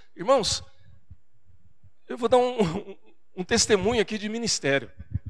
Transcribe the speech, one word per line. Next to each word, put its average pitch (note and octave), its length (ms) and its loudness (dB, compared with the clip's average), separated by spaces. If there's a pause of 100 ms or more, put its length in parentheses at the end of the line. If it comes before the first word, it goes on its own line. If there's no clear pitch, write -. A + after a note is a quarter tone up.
(160)
Irmãos, G#3 480 2 (1400)
eu B3 100 -8
vou A#3 100 0
dar B3 100 8
um, B3 260 4
um, F3 340 -2 (380)
um F#3 80 -4
testemunho G#3+ 580 4
aqui G#3+ 160 0
de G3+ 100 -4
ministério. G#3 640 0 (380)